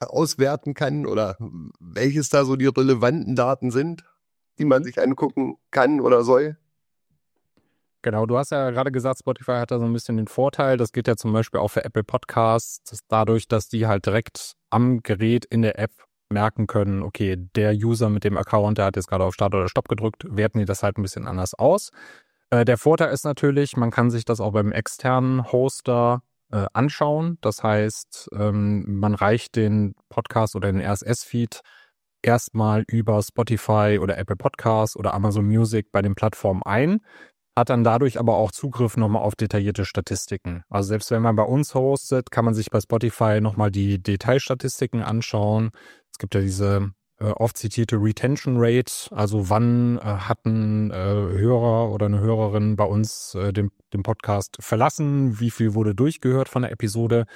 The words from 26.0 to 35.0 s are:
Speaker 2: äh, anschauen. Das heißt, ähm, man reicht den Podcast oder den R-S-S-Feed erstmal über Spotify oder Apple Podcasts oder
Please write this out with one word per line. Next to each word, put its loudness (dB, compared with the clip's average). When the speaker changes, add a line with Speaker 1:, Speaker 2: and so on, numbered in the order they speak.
Speaker 2:
äh, 0
anschauen. -2
Das -4
heißt, -2
ähm, -2
man 0
reicht 0
den 2
Podcast -2
oder -2
den 0
R-S-S-Feed -4
erstmal 2
über 0
Spotify 0
oder -2
Apple -4
Podcasts 0
oder -2